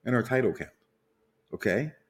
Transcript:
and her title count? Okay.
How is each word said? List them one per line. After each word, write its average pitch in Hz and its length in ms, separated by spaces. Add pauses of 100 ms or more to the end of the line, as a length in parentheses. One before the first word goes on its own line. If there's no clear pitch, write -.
and 123 80
her 117 100
title 123 300
count? - 180 (800)
Okay. 107 380 (180)